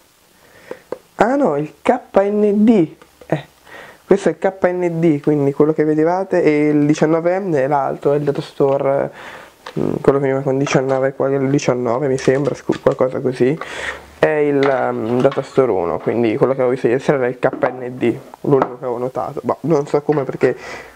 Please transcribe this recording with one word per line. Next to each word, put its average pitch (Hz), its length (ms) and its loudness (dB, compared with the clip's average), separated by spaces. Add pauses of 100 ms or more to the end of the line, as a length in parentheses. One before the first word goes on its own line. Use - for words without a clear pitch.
(1160)
ah 247 200 0
no, 214 200 0
il 151 260 -6
K 254 180 0 (140)
N 208 520 2
D. 208 300 4 (300)
Eh, 147 180 -4 (640)
questo 196 240 2
è 160 40 -2
il 165 40 -8
K 196 140 -2 (160)
N 180 320 -2
D, 156 220 2
quindi 143 320 0
quello 151 200 2
che 151 120 0
vedevate, 170 580 0
e 151 240 4
il 147 180 2
diciannove 165 540 2
M 190 160 -4
è 135 120 2
l'altro, 143 440 0
è 147 60 2
il 151 60 -2
datastore, 139 880 -2 (680)
mm, 50 220 0
quello 139 180 4
che 143 60 -2
veniva 135 160 0
con 135 160 0
diciannove, 135 560 0
qua, 135 160 -2
il 135 200 0
diciannove 127 600 0
mi 127 80 0
sembra, 135 360 0
scu-, - 280 -4
qualcosa 131 400 0
così. 127 360 0 (640)
È 156 80 2
il, 139 640 2
mm, 120 300 -2
datastore 135 500 2
uno, 85 280 0
quindi 113 360 0
quello 123 160 2
che 135 80 -2
avevo 127 140 0
visto 135 140 -2
ieri 120 120 2
sera 147 200 0
era 123 80 0
il 123 120 -6
K 131 100 0
N 127 480 -6
D, 123 200 0 (240)
l'unico 131 360 2
che 143 60 -14
avevo 123 140 -4
notato. 127 440 -6
Boh, 113 200 -2
non 143 260 0
so 143 140 0
come, 147 240 0
perché 127 300 0 (400)